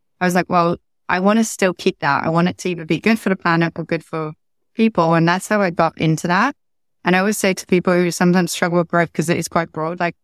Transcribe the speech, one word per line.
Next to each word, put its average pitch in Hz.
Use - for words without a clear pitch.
I 180
was 180
like, 180
"Well, 175
I 180
wanna 214
still 190
keep -
that. 143
I -
want 170
it 175
to 185
either 165
be 156
good 220
for -
the 185
planet 165
or 165
good 160
for 156
people." 185
And 165
that's 180
how 214
I 185
got 165
into 160
that. 202
And 180
I 185
always 208
say 190
to -
people 180
who 175
sometimes 180
struggle 175
with 170
growth, 170
'cause 170
it -
is 165
quite 165
broad, 160
like, 170